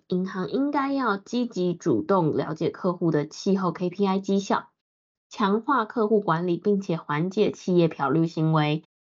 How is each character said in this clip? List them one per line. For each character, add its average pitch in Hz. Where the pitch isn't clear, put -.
银 185
行 190
应 277
该 277
要 247
积 233
极 180
主 127
动 165
了 151
解 160
客 180
户 175
的 147
气 -
候 185
K 180
P 202
I 190
绩 196
效， -
强 208
化 240
客 214
户 220
管 170
理， 170
并 202
且 175
缓 160
解 196
企 -
业 170
漂 143
绿 165
行 160
为， 151